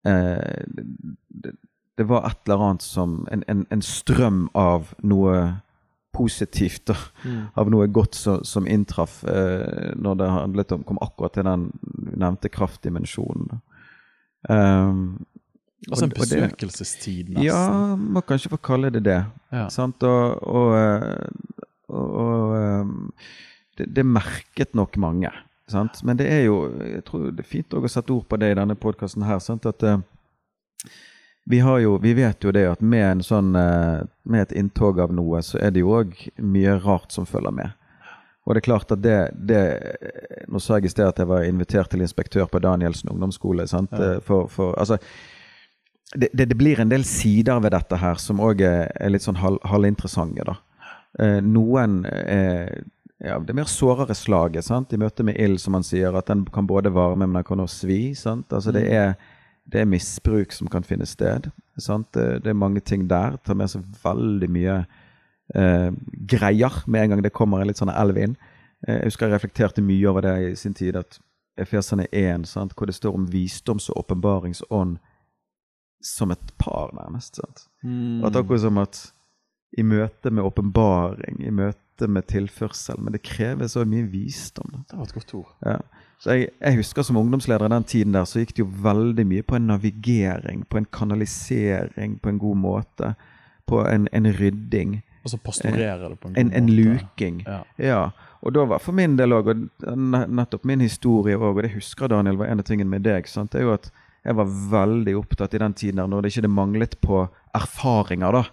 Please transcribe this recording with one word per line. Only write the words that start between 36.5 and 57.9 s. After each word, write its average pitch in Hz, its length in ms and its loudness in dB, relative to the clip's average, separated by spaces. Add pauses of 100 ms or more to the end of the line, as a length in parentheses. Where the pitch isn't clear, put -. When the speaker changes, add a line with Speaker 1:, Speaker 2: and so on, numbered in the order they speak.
Speaker 1:
rart 95 320 0
som 90 160 -6
følger - 240 -4
med. - 240 -8 (720)
Og 110 100 2
det 110 60 2
er - 80 0
klart 110 220 2
at 101 120 -2
det, 110 140 6 (180)
det, 104 240 2 (880)
nå 98 160 -2
sa 110 160 4
jeg 95 80 0
i - 80 -4
sted 98 160 4
at - 80 -4
jeg 87 80 2
var 90 160 2
invitert 90 480 0
til 92 80 0
inspektør - 480 0
på 90 160 0
Danielsen 87 480 0
ungdomsskole, 92 560 -2
sant? 95 240 -2
Speaker 2:
Ja. 98 240 0
Speaker 1:
Eh, - 80 -8
for, 92 240 2
for, 92 320 -2
altså, 104 160 2 (1160)
det, 139 180 2
det, 135 200 2
det 117 40 2
blir 143 220 4
en 113 140 4
del 135 120 2
sider 113 560 4
ved 104 140 2
dette 87 240 0
her 87 240 0
som 101 180 -2
også 107 280 4
er, 87 220 2 (120)
er 101 80 2
litt 98 140 2
sånn 92 160 -2
halv-, 95 260 2
halvinteressante, 98 800 0
da. - 60 -4 (680)
Eh, 104 240 4
noen, 110 640 4
eh, 90 640 0 (560)
ja, 98 160 -4
det 80 100 -8
er 120 80 -2
mer 151 140 -4
sårere 127 420 2
slaget, 85 500 0
sant? 127 300 -2
I 107 60 0
møte 110 260 -2
med 104 140 0
ild, 101 200 4
som 95 140 -2
man 92 100 0
sier, 92 300 0
at 92 160 -2
den 101 140 2 (100)
kan 101 160 0
både 98 240 2
varme, 90 320 2
men 90 140 0
den - 80 -6
kan 95 160 -2
også - 200 -8
svi, 95 140 0 (180)